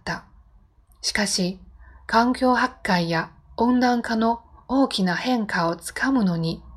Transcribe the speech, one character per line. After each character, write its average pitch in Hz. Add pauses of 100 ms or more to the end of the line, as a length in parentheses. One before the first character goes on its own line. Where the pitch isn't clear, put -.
た。 - (760)
し -
か 208
し、 190 (460)
環 240
境 254
破 247
壊 175
や 165 (240)
温 247
暖 247
化 233
の 226 (260)
大 262
き 196
な 175
変 233
化 170
を 170
つ -
か 262
む 247
の 175
に 165 (140)